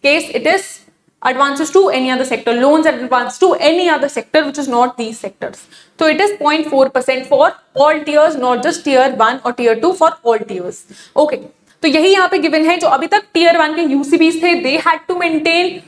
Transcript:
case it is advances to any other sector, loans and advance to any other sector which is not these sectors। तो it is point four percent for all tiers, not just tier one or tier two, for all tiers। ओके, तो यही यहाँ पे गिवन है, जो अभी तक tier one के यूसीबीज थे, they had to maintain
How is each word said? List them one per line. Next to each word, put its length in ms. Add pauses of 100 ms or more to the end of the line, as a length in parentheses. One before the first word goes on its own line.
case 380
it 160
is 220 (440)
advances 480
to 180
any 220
other 140
sector, 280
loans 340
and 160
advance 360
to 160
any 340
other 200
sector 360
which 140
is 100
not 280
these 220
sectors। 480 (320)
तो 120
it 100
is 180
point 300
four 200
percent 380
for 280 (200)
all 320
tiers, 300
not 260
just 220
tier 320
one 280
or 80
tier 280
two, 120
for 320
all 140
tiers। 480 (300)
ओके, 200 (460)
तो 60
यही 240
यहाँ 160
पे 100
गिवन 280
है, 120
जो 100
अभी 240
तक 120 (100)
tier 260
one 160
के 60 (100)
यूसीबीज 500
थे, 200
they 140 (120)
had 200
to 100
maintain 680